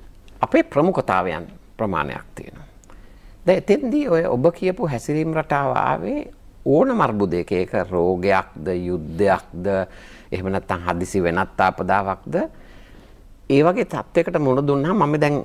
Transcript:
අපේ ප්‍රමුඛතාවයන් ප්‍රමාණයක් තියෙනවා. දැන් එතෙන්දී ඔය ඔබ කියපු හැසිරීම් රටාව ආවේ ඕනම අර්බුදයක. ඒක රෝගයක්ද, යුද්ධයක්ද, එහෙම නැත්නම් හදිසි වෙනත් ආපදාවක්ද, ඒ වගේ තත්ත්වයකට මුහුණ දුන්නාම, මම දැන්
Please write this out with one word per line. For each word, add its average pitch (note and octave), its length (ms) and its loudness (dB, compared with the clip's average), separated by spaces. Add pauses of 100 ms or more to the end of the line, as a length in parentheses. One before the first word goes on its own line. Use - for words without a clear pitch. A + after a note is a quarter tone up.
(400)
අපේ D#4+ 220 2
ප්‍රමුඛතාවයන් F#2 840 0 (300)
ප්‍රමාණයක් E2+ 580 -4
තියෙනවා. - 340 -16 (800)
දැන් F#3 120 4
එතෙන්දී C4+ 500 0
ඔය E3 160 2
ඔබ B2+ 280 2
කියපු F#3 340 -4
හැසිරීම් D#3 480 -2
රටාව C#3+ 420 -2
ආවේ F3+ 440 -2 (440)
ඕනම B3+ 360 4
අර්බුදයක. G2+ 520 0
ඒක F2+ 200 0 (180)
රෝගයක්ද, F2+ 760 0 (200)
යුද්ධයක්ද, F2 800 -2 (680)
එහෙම F#2 200 -4
නැත්නම් F#2 340 -4
හදිසි F2+ 360 -2
වෙනත් F2 380 0
ආපදාවක්ද, F#2+ 720 0 (1160)
ඒ C#3 140 6
වගේ F#3 200 2
තත්ත්වයකට E3 540 -2
මුහුණ C#3 280 2
දුන්නාම, C#3+ 300 2
මම D3+ 240 2
දැන් D3 240 2